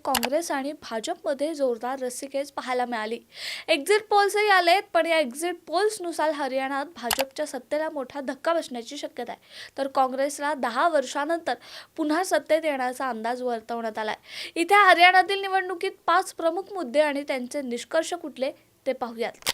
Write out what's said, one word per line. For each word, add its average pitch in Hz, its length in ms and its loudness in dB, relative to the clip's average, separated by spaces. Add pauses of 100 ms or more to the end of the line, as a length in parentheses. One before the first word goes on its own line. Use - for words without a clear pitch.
काँग्रेस 277 460 0
आणि 277 220 -4 (100)
भाजपमध्ये 285 720 -4
जोरदार 254 440 -2
रस्सीखेच 269 540 -6
पाहायला 247 320 -4
मिळाली. 220 340 -4 (500)
एक्झिट 370 420 2
पोल्सही 415 380 4
आलेत, 370 340 6 (100)
पण 330 140 4
या 330 120 2
एक्झिट 320 380 -2 (100)
पोल्सनुसार 339 640 0
हरियाणात 269 560 -2 (100)
भाजपच्या 269 500 -4
सत्तेला 294 440 -4
मोठा 285 300 -8
धक्का 277 320 -4
बसण्याची 285 460 -6
शक्यता 269 340 -10
आहे, - 460 -18
तर 269 100 -2
काँग्रेसला 277 680 0
दहा 254 340 0
वर्षानंतर 294 680 0 (420)
पुन्हा 311 280 0
सत्तेत 320 400 2
येण्याचा 262 440 -2
अंदाज 233 340 -4
वर्तवण्यात 233 560 -4
आलाय. 214 180 -4 (380)
इथे 392 320 6
हरियाणातील 370 540 8
निवडणुकीत 381 680 -2
पाच 349 280 2
प्रमुख 349 380 -4
मुद्दे 294 280 0
आणि 285 220 2
त्यांचे 277 400 -6
निष्कर्ष 277 520 -4
कुठले 285 380 -6 (340)
ते 262 60 0
पाहूयात. 233 600 -6